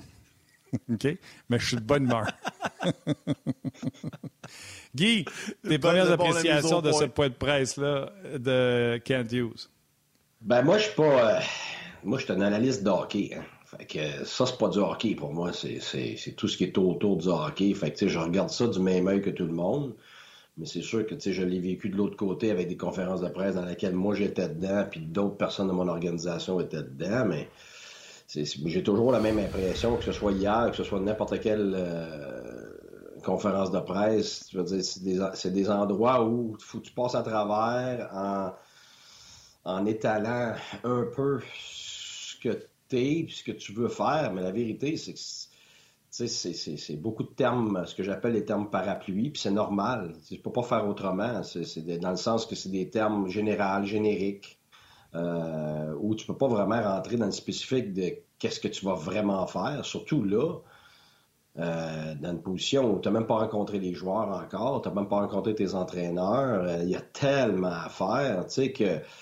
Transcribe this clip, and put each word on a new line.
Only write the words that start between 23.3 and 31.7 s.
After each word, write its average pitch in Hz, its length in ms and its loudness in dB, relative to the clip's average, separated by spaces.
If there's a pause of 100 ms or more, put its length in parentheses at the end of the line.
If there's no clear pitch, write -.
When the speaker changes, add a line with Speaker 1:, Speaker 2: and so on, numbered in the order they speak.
Speaker 3:
dans 90 120 -2
lesquelles 90 280 -2
moi, 95 220 2
j'étais 95 340 0
dedans, 95 400 0
puis 80 120 -10
d'autres 98 360 0
personnes 98 300 0
de 92 60 0
mon 90 140 2
organisation 85 720 -2
étaient 82 180 -4
dedans. 78 500 -2
Mais 80 200 -2 (800)
c'est, 73 200 -4
c'est, - 200 -6
j'ai 82 160 0
toujours 113 300 4
la 117 80 4
même 107 180 2
impression, 98 600 0
que - 60 -2
ce 95 100 -2
soit 101 180 0
hier, 104 400 2
que - 60 -6
ce - 60 -2
soit 98 160 -2
n'importe 101 420 0
quelle, 104 360 2